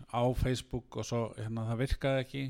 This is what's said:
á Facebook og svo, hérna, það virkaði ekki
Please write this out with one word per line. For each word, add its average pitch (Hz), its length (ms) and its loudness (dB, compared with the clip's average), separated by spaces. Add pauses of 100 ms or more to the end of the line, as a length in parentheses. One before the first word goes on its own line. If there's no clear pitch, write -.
(120)
á 120 100 2 (120)
Facebook - 640 -2
og 110 60 -4
svo, 120 140 0 (180)
hérna, 110 320 -2
það 117 140 2
virkaði 135 400 2
ekki 139 260 -6